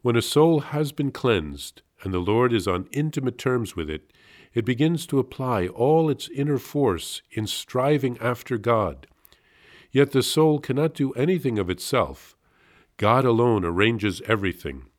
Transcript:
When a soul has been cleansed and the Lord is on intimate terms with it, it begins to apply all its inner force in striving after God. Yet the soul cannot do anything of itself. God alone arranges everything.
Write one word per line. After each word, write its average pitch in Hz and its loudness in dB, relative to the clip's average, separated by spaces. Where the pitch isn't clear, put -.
When 120 2
a 117 4
soul 156 4
has 147 -4
been 143 -4
cleansed 78 -2
and 95 -4
the 90 0
Lord 113 2
is 98 0
on 92 -2
intimate 139 -4
terms 123 -2
with 78 -6
it, - -10
it 113 -2
begins 151 0
to 139 0
apply 123 -2
all 151 2
its - -6
inner 143 -2
force - -2
in 110 -4
striving 127 -2
after 120 -4
God. 101 0
Yet 139 4
the 131 4
soul 156 2
cannot 147 -2
do 135 -2
anything 135 0
of 92 -2
itself. - -2
God 120 4
alone 117 4
arranges 101 0
everything. 85 -4